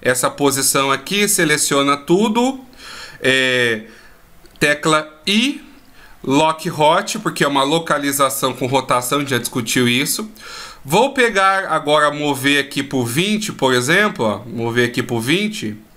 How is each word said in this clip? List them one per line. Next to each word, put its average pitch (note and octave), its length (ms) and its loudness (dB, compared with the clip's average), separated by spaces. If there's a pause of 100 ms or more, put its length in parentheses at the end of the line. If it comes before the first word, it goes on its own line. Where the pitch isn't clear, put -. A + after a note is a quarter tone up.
essa B2+ 260 0
posição C#3 640 0
aqui, G3 340 0
seleciona C#3+ 680 2
tudo, A3+ 640 0 (580)
é, B2+ 680 0 (760)
tecla D#3 480 0 (180)
I, B3 380 0 (580)
Lock D#3 480 2
Hot, D#3 500 2
porque - 220 -2
é D3 60 4
uma C#3 140 2
localização C#3+ 880 0
com B2+ 140 -4
rotação, B2+ 500 0
a D3 60 0
gente C#3 80 -4
já B2 80 0
discutiu A#2+ 500 0
isso. C#3+ 420 -2 (540)
Vou A3 300 2
pegar G3 580 2
agora, D3 380 2
mover C#3+ 520 0
aqui C#3 200 -6
pro C3 200 -2
vinte, F#3 480 -2
por C3 220 0
exemplo, C#3+ 540 2
ó, G2+ 200 -2
mover A#2 440 -2
aqui B2 120 -4
pro A#2+ 160 -4
vinte. C3+ 600 -4 (180)